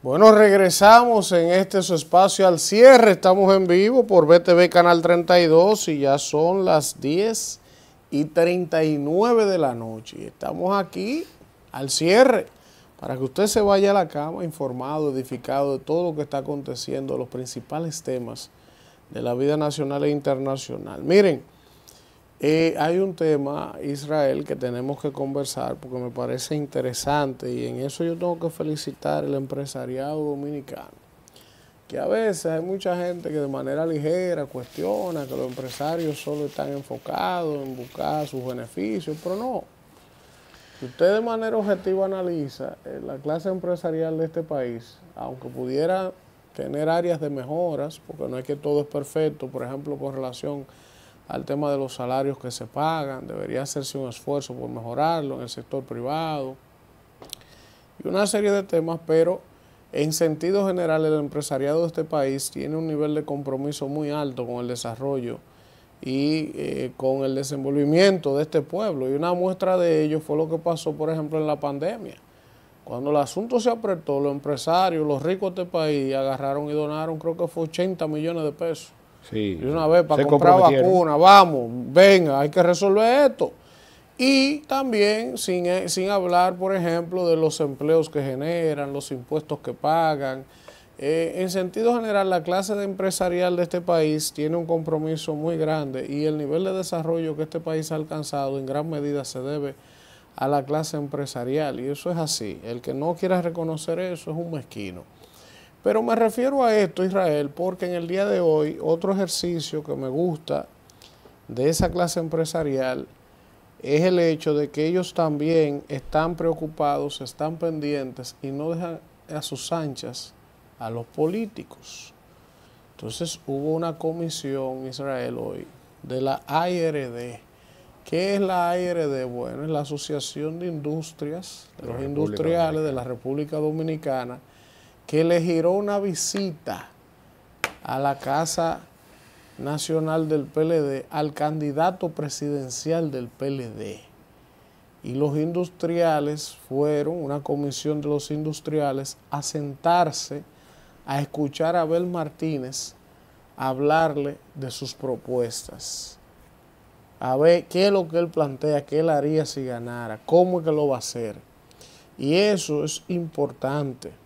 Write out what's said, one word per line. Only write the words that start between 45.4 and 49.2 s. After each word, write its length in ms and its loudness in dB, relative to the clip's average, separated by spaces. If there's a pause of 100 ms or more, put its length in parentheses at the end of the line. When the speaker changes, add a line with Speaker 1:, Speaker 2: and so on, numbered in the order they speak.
Speaker 1:
pudiera 640 -2 (420)
tener 340 -4
áreas 320 0
de 100 -4
mejoras, 760 -6
porque 220 -10
no 100 -6
es 60 -10
que 100 -4
todo 280 0
es 40 -6
perfecto, 640 -4